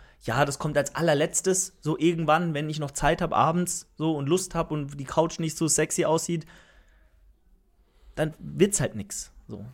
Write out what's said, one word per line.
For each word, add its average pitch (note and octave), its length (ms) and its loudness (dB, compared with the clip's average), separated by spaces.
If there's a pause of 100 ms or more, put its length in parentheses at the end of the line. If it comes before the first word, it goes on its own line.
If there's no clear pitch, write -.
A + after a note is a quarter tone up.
(240)
„Ja, B2 200 0
das C#3+ 160 0
kommt D3+ 180 -4
als C#3 180 0
allerletztes, E3 840 0
so D3+ 180 -2
irgendwann, E3 580 2
wenn D3+ 140 -2
ich D3+ 100 -6
noch C#3+ 120 -4
Zeit D3+ 300 0
hab E3+ 120 -2
abends, E3 640 2
so, D#3 220 0
und C#3 100 -4
Lust F3+ 280 0
hab E3 160 -2
und C#3+ 280 -4
die C#3 60 -10
Couch E3 340 0
nicht D#3+ 160 -2
so E3 120 0
sexy D#3 380 2
aussieht“, D#3+ 400 0 (1700)
dann D#3 240 -2
wird's D3 420 0
halt B2+ 140 -4
nix. - 360 -10 (160)
So. G#2+ 260 -12